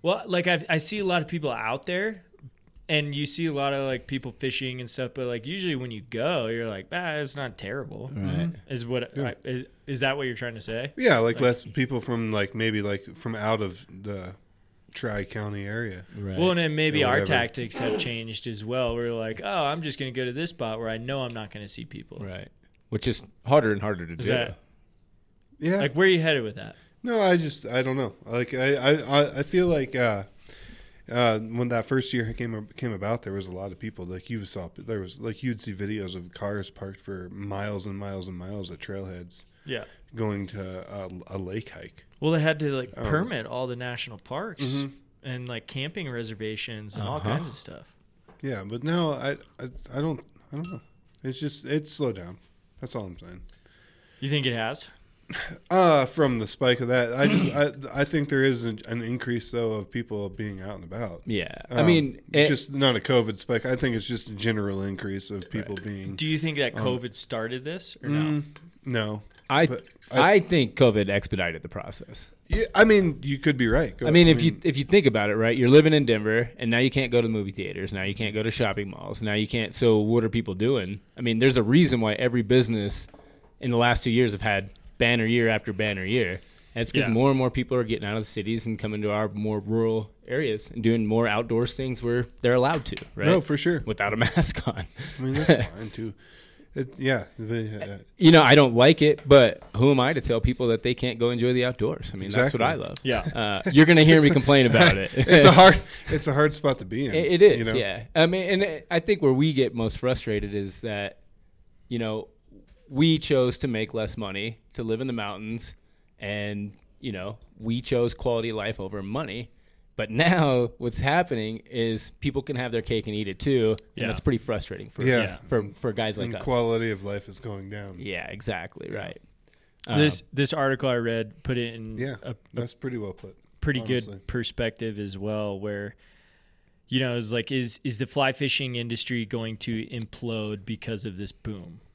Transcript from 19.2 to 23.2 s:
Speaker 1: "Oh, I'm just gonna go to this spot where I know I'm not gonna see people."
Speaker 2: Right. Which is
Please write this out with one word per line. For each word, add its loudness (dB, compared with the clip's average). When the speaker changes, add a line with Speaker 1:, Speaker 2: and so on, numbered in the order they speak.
Speaker 1:
"Oh, -4
I'm -2
just -8
gonna -6
go -4
to -6
this -6
spot -6
where -6
I -6
know -6
I'm -8
not -12
gonna -14
see -12
people." -16
Speaker 2:
Right. -12
Which -4
is -2